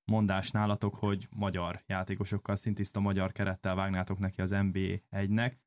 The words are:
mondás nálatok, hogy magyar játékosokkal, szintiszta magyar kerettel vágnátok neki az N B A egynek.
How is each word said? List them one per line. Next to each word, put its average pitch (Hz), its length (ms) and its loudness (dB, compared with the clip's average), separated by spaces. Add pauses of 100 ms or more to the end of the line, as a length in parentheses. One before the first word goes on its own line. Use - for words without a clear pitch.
mondás 101 460 2
nálatok, 104 440 2
hogy 101 360 -2
magyar 90 560 -4
játékosokkal, 98 720 -2
szintiszta 101 440 0
magyar 95 320 0
kerettel 95 420 -2
vágnátok 95 440 -2
neki 95 220 -2
az 92 100 2
N 98 200 2
B 92 60 -2
A 95 400 -2
egynek. 107 500 0